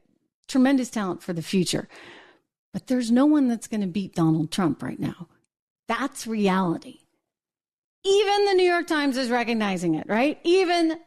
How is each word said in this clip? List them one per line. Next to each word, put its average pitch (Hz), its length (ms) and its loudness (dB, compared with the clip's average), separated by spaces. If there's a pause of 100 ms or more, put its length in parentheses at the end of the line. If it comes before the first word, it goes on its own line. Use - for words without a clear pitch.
(480)
tremendous 262 420 2
talent 190 340 -6
for - 80 -8
the 165 100 -6
future, 190 460 -2 (840)
but - 140 -10
there's 247 240 -2
no 254 140 4
one 294 220 4
that's 233 200 -4
gonna 208 200 -4
beat 190 260 -6
Donald 160 380 0
Trump - 320 -2
right - 160 -10
now. - 280 -8 (600)
That's 247 400 -8
reality. 190 720 -2 (1040)
Even 403 420 2
the 403 80 2
New 359 100 4
York 349 240 2
Times 285 300 0
is 262 120 -4
recognizing 208 680 0
it, - 120 -6
right? 240 360 0
Even 339 640 2